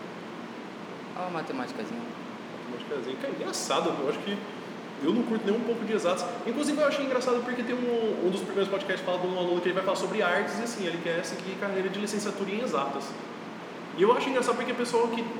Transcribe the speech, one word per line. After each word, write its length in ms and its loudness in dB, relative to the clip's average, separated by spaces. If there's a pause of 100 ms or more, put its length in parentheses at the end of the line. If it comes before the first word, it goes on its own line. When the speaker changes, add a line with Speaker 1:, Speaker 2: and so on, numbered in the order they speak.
(1160)
Speaker 1:
Ah, 160 -4
matemáticazinha. 680 -4 (680)
Speaker 2:
Matemáticazinha. 500 -4
Cara, 140 -4
engraçado, 580 0 (100)
eu 60 2
acho 120 0
que 160 -2 (680)
eu 100 4
não 100 4
curto 240 0
nem 80 4
um 60 2
pouco 240 0
de 80 0
exatas. 320 2 (220)
Inclusive, 340 2
eu 60 6
achei 180 2
engraçado 400 2
porque 180 0
tem 120 0
um, 520 2
um 40 6
dos 100 2
primeiros 280 2
podcasts 320 0
que 60 -6
fala 140 2
de 60 2
um 120 0
aluno 220 2
que 80 2
ele 60 4
vai 100 2
falar 120 2
sobre 260 0
artes 360 2
e, 40 0
assim, 240 -2
ele 160 0
quer 220 0
seguir 360 -6
carreira 280 0
de 100 -2
licenciatura 520 -2
em 120 0
exatas. 420 0 (920)
E 60 4
eu 140 10
acho 120 0
engraçado 280 4
porque 160 0
o 20 -2
pessoal 340 4
que, 140 0 (180)